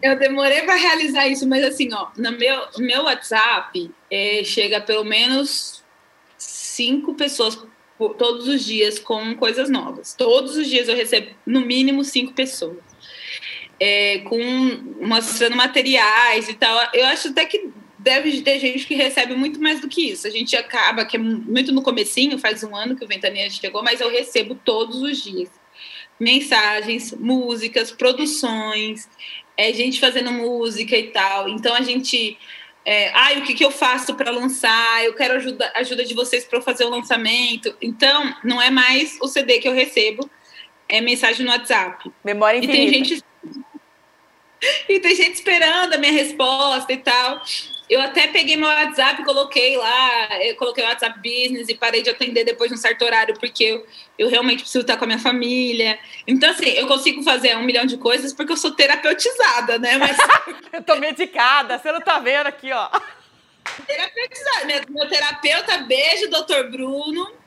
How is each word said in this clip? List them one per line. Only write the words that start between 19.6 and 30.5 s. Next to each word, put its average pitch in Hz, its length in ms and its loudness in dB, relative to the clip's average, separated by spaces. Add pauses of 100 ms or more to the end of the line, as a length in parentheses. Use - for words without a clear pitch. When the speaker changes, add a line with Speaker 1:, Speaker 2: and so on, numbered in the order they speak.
Speaker 1:
mais 311 200 0
do 294 80 -10
que 311 220 -2
isso. 202 180 -8
A - 20 -6
gente 220 240 -4
acaba, 226 500 0
que - 120 -6
é - 20 0
muito 226 540 -2
no 269 100 2
comecinho, 254 560 0
faz 220 240 -2
um 208 140 -10
ano 233 180 -4
que 254 100 -10
o 208 40 -18
Ventania 202 420 -4
chegou, 202 320 -6
mas 240 180 0
eu 240 80 0
recebo 233 460 -2
todos 226 480 -2
os 277 180 -4
dias 185 300 -8 (680)
mensagens, 226 920 0
músicas, 233 800 -2
produções, 220 1160 -2 (480)
é, 214 160 2
gente 254 280 -2
fazendo 254 320 0
música 233 640 -2